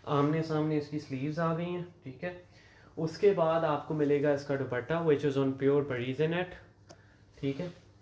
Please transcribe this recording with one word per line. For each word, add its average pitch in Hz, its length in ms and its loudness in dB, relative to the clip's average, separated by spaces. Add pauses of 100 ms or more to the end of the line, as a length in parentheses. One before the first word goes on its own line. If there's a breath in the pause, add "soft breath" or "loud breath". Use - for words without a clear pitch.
आमने 147 340 2
सामने 156 340 0
इसकी 147 220 -4
स्लीव्स 147 400 -6
आ 165 160 0
गई 170 100 -4
हैं। 175 180 -6 (200)
ठीक 131 200 -14
है, 180 120 -8 (640 soft breath)
उसके 165 360 2
बाद 165 320 2
आपको 151 280 0
मिलेगा 147 400 4
इसका 139 240 -2
दुपट्टा 127 480 -2
which 147 200 4
is 135 140 2
on 135 220 2
pure 139 240 4
Parisian 131 500 -2
net। 180 180 -4 (840 soft breath)
ठीक 139 220 -4
है, 175 120 -6 (300)